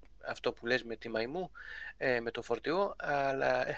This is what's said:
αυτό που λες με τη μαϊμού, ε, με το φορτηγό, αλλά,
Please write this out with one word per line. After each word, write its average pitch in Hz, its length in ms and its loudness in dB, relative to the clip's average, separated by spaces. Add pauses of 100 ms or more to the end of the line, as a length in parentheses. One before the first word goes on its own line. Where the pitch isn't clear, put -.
(280)
αυτό 123 240 -2
που - 140 -10
λες 120 180 4
με 113 120 -6
τη - 120 -10
μαϊμού, 123 420 -2 (460)
ε, 123 240 2
με 117 100 -2
το 117 120 -6
φορτηγό, 156 560 0
αλλά, 135 800 2